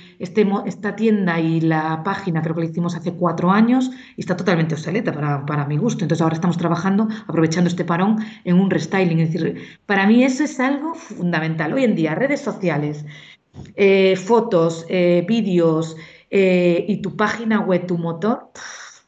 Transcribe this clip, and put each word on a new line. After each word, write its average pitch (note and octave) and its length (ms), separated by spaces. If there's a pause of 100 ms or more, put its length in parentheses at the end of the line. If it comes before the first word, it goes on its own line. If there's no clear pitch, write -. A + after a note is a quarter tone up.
(200)
este G#3 240
mo-, G3 240
esta G3+ 300
tienda G3 420
y E3 220
la D#3+ 420
página F3+ 380
creo D#3+ 140
que E3+ 60
la E3 60
hicimos E3+ 260
hace F3 200
cuatro E3+ 380
años A#3+ 380 (280)
y - 40
está F3+ 140
totalmente E3 400
obsoleta E3 380
para, C#3+ 320
para D3 200
mi D3 120
gusto. G#3+ 260
Entonces, D#3+ 180
ahora D#3+ 140
estamos F3 220
trabajando, F#3+ 500 (180)
aprovechando E3 440
este E3+ 160
parón, F#3 320 (260)
en F3+ 160
un G3 100
restyling. E3 520
Es D#3+ 100
decir, - 540
para G3 220
mí A#3+ 180
eso C#4 180
es - 160
algo C#4+ 340
fundamental. E3 800
Hoy C4 140
en G#3 100
día, D#3 180
redes C#4 280
sociales, D3+ 640 (720)
eh, F#3+ 420
fotos, F#3 720
eh, F3 360
vídeos... F3 680 (380)
Eh, F3+ 540
y G3+ 100
tu F3 180
página A3 460
web, F3+ 240
tu F3+ 120
motor, E3 540 (560)